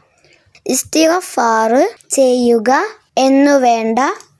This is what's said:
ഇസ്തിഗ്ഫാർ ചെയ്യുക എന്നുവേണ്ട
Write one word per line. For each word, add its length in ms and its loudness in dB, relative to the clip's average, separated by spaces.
ഇസ്തിഗ്ഫാർ 1040 -2
ചെയ്യുക 540 0
എന്നുവേണ്ട 720 2